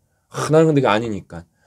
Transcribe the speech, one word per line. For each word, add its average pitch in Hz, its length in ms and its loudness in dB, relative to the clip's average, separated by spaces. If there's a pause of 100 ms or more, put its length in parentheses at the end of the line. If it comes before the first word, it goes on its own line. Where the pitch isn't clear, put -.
(300)
아, 131 200 -8
나는 160 160 4
근데 151 140 2
그게 127 80 2
아니니까. 101 560 -4 (220)